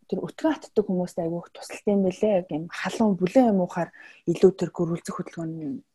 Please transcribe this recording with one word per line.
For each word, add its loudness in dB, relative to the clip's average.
Тэр -4
өтгөн -2
хатдаг -2
хүмүүст -4
айгүй -4
их -14
тусалт -16
юм 4
бэлээ. 0
Яг -20
юм -4
халуун 0
бүлээн 4
юм 4
уухаар -4
илүү 6
тэр -4
гөрүүлзэх -4
хөдөлгөөн -8